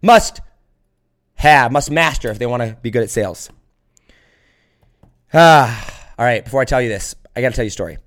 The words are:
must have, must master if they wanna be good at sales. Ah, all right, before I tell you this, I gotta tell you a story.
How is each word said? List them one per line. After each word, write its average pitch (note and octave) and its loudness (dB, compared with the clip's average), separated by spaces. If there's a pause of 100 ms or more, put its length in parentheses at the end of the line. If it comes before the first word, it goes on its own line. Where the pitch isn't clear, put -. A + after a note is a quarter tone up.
must A3 2 (920)
have, C#3 4
must C#3+ -2
master D3 -2
if G#2+ -10
they A#2+ -6
wanna A#2 -6
be A#2 -8
good A2+ -2
at G#2 -8
sales. F#2+ -8 (1800)
Ah, D3+ 2
all A#2 -2
right, A#2+ -2
before C3+ -4
I C3 0
tell B2+ -2
you A#2+ -4
this, G2+ -10 (180)
I - -10
gotta B2 -2
tell B2 -4
you G#2+ -6
a - -14
story. E2+ -10